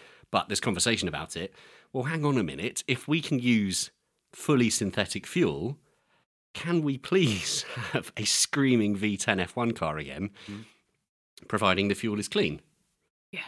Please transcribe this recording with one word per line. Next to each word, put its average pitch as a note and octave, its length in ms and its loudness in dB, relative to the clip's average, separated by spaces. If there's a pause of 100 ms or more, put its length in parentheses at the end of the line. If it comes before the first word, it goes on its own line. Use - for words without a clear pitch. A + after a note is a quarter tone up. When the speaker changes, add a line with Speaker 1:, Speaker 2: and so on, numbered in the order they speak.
(300)
Speaker 1:
but F#2+ 180 0
there's G#2 120 -2
conversation G2 480 0
about D2+ 280 -8
it. F2 160 -8 (400)
Well, B2+ 120 -2
hang D#3 200 -2
on C#3+ 140 2
a G2+ 60 2
minute. D#2+ 420 -6
If B2+ 220 -4
we D#3 120 2
can B2+ 200 -2
use A2 500 2 (420)
fully B2 380 2
synthetic G2+ 560 -2
fuel, G2 520 0 (760)
can E3+ 280 0
we C#3 160 0
please B2+ 640 2
<laughs> - 120 -12 (180)
have G#2 240 -2
a G#2+ 80 -6
screaming A#2 680 4
V G2+ 220 0
ten G2 240 2
F F2+ 160 -4
one A#2+ 160 2
car D#2 260 -2
again, D2+ 320 -6 (180)
Speaker 2:
Mm. G#2 160 -12 (840)
Speaker 1:
providing G2 400 4
the G2+ 80 2
fuel G#2+ 240 -2
is - 80 -6
clean? F#2 320 0 (720)
Speaker 3:
Yeah. - 160 -10